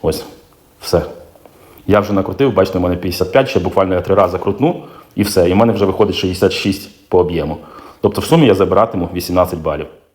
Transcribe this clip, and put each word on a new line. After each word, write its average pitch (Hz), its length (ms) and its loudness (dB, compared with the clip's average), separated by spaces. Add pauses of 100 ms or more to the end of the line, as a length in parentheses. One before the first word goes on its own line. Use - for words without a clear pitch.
Ось, 80 240 -2 (560)
все. 85 200 0 (840)
Я 104 120 4
вже 101 140 -2
накрутив, 98 400 0
бачите, 95 240 2
у 90 40 0
мене 90 140 0
п'ятдесят 87 360 -4
п'ять, 135 180 2
ще - 100 0
буквально 95 360 0
я 90 60 0
три 95 140 0
рази 92 220 2
крутну, 113 460 -2 (320)
і 104 80 0
все. 92 260 2
І 92 40 0
в - 20 0
мене 113 180 4
вже 101 120 0
виходить 95 300 0
шістдесят 92 360 0
шість - 580 -6
по 92 100 2
об'єму. 82 380 -2 (440)
Тобто 101 200 0
в - 40 -6
сумі 156 220 4
я 98 80 6
забиратиму 92 580 0
вісімнадцять 90 460 -2
балів. 78 280 -6 (280)